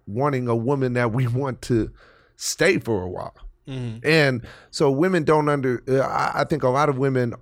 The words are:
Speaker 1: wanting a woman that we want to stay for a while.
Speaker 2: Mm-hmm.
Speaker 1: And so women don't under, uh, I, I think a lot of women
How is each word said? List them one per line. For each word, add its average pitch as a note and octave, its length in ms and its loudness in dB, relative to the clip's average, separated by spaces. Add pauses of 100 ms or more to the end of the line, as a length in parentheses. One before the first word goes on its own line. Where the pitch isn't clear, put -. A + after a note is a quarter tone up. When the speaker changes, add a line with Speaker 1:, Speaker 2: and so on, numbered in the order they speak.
Speaker 1:
wanting B2+ 400 -2
a A#2 80 2
woman B2+ 380 0
that A#2+ 180 0
we B2+ 160 0
want B2+ 360 -2
to A2+ 280 0 (460)
stay - 420 0
for G#2+ 240 -4
a F#2 60 -8
while. F2+ 260 -10 (320)
Speaker 2:
Mm-hmm. B2 400 -8
Speaker 1:
And C#3 400 2 (240)
so D3 180 2
women E3 360 2
don't D#3 240 4
under, C3 380 0
uh, C3+ 200 2
I, C#3 340 -2
I - 40 2
think C#3 180 -2
a B2+ 60 4
lot C#3+ 200 2
of C3 80 0
women B2+ 440 0